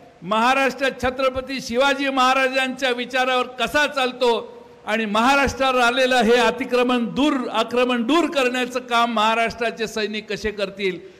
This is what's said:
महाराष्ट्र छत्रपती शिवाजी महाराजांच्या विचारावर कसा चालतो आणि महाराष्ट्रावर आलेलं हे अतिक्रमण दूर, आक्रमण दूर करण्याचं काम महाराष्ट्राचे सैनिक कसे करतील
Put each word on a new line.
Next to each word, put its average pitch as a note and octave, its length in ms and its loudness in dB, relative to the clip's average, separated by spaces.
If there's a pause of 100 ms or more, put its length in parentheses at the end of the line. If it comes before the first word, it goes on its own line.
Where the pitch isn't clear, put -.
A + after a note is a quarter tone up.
(220)
महाराष्ट्र B3+ 680 0 (140)
छत्रपती C4 580 -2
शिवाजी C4+ 480 0
महाराजांच्या C4 840 2
विचारावर B3 560 0
कसा C4 400 0
चालतो B3 440 0 (540)
आणि A3 200 -2
महाराष्ट्रावर B3+ 760 2
आलेलं B3+ 340 2
हे A#3+ 200 4
अतिक्रमण B3 800 0
दूर, C4+ 340 0
आक्रमण A#3+ 540 0
दूर D#4 260 2
करण्याचं B3+ 500 -2
काम A#3+ 340 0
महाराष्ट्राचे A3+ 760 -2
सैनिक G#3+ 440 -6
कसे G3+ 200 -6
करतील G3 480 -4 (200)